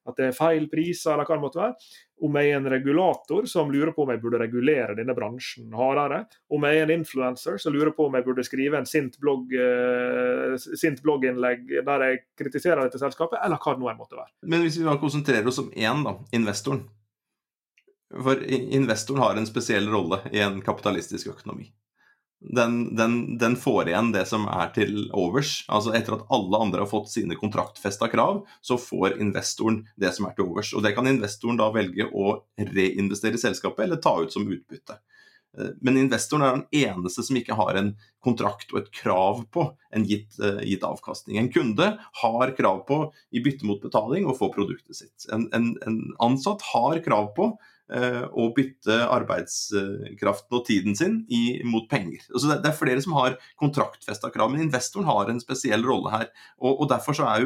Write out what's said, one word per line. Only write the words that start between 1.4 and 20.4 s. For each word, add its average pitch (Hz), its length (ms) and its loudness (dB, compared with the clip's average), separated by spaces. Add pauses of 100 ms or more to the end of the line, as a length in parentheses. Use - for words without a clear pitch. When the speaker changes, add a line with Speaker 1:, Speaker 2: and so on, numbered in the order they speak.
Speaker 1:
måtte 165 160 -4
være. 247 300 -4 (340)
Om 147 120 2
jeg 143 120 4
er 143 80 2
en 135 120 -2
regulator 147 800 2
som 151 200 0
lurer 143 240 2
på 151 80 0
om 135 80 0
jeg 113 140 -2
burde 117 180 0
regulere 120 560 0
denne 123 160 -2
bransjen 117 640 -8
hardere, 139 460 2 (260)
om 151 160 0
jeg 151 140 4
er 156 80 2
en 156 80 4
influencer 131 680 -4
som 156 140 -2
lurer 151 180 2
på 151 140 2
om 135 100 0
jeg 123 80 0
burde 127 200 0
skrive 139 340 0
en 127 100 -6
sint 135 320 -2
blogg, 131 320 0
eh, 123 1040 0
sint 147 480 -2
blogginnlegg 127 640 2 (160)
der 139 220 2
jeg 131 160 0 (180)
kritiserer 139 460 0
dette 127 140 -4
selskapet, 160 440 -2
eller 165 160 0
hva 143 140 0
det 131 80 -6
nå 117 100 -2
enn 113 80 -14
måtte - 160 -18
være. - 160 -16 (160)
Speaker 2:
Men 170 160 2
hvis 160 160 -2
vi 160 80 2
da 143 120 4
konsentrerer 135 520 2
oss - 80 -4
om 87 160 -6
én 123 300 0
da, 95 100 -6 (160)
investoren. 113 540 -2 (1200)
For 131 320 0
i-, 123 220 -2 (160)
investoren 131 420 0
har 104 160 2
en 110 120 -2
spesiell 104 440 0
rolle 95 300 0 (100)
i 104 80 2